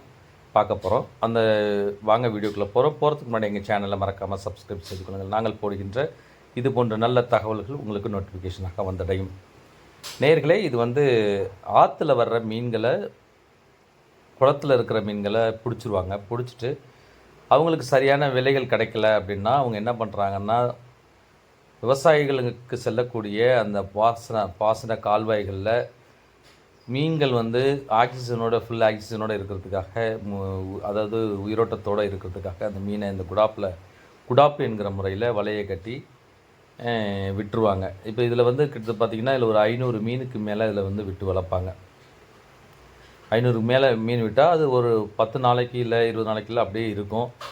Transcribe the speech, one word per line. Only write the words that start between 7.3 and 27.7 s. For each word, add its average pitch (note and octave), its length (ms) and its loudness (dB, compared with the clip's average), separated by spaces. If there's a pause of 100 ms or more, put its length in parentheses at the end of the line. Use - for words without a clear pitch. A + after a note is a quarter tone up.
உங்களுக்கு G#2+ 320 -6
நோட்டிஃபிகேஷனாக F#2+ 760 -6
வந்தடையும். F#2+ 480 -2 (880)
நேயர்களே, D#3 420 6
இது C3+ 140 0
வந்து B2 260 2 (720)
ஆத்துல D3+ 400 4
வர்ற A2+ 280 2
மீன்களை, A2+ 500 -2 (1500)
குளத்துல C#3+ 360 4
இருக்கிற A2 260 0
மீன்களை G#2 400 -2 (100)
பிடிச்சிருவாங்க. G#2 720 -4
பிடிச்சிட்டு A#2+ 440 -8 (840)
அவங்களுக்கு D3 360 4
சரியான C#3 420 4
விலைகள் C3 380 2
கிடைக்கல A2 460 0
அப்படின்னா, G2+ 400 0
அவங்க B2+ 240 0
என்ன A2 160 -2
பண்றாங்கன்னா, G2+ 680 -2 (1200)
விவசாயிகளுக்கு C3+ 920 2
செல்லக்கூடிய A#2 840 0
அந்த G#2 260 -2
பாசன, A2 640 0 (120)
பாசன A2 360 0
கால்வாய்கள்ல G#2 800 0 (1160)
மீன்கள் C#3+ 440 0
வந்து A#2 300 0 (280)